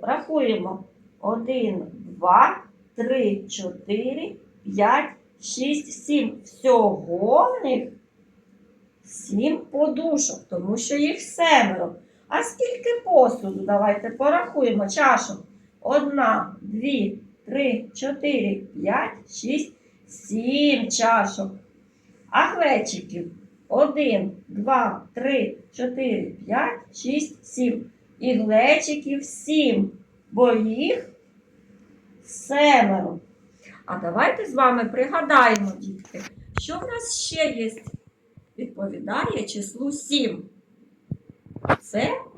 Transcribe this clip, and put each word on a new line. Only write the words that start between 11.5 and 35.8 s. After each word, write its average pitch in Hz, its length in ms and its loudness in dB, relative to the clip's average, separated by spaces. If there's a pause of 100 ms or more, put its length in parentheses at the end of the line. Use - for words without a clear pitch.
А 403 140 -2
скільки 480 640 -2
посуду? 214 560 4
Давайте 202 500 0
порахуємо. 254 800 0
Чашок. - 560 2 (360)
Одна, 269 800 0
дві, 220 580 -2 (280)
три, 254 380 -2 (100)
чотири, 262 680 -2 (120)
п'ять, - 600 -4
шість, - 380 -4 (360)
сім 254 800 0
чашок. 208 640 0 (800)
А 349 240 2
глечиків? 208 760 -2 (380)
Один, 262 640 2 (160)
два, 226 540 0 (120)
три, 254 420 -2 (160)
чотири, 247 500 -2
п'ять, 294 720 -4
шість, - 500 -6
сім. - 380 -2 (340)
І 240 200 0
глечиків 277 840 2
сім, 254 640 0 (420)
бо 240 200 6
їх 233 580 -2 (1120)
семеро. 208 920 4 (680)
А 185 120 -6
давайте 247 480 0
з 269 80 -10
вами 247 300 4
пригадаємо, 254 920 4
дітки, 196 420 -14 (380)